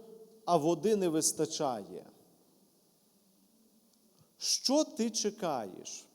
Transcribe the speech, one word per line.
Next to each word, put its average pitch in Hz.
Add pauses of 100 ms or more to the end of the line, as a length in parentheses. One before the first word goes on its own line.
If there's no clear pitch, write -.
(440)
а 175
води 170
не 185
вистачає». 147 (2250)
Що -
ти 233
чекаєш? 156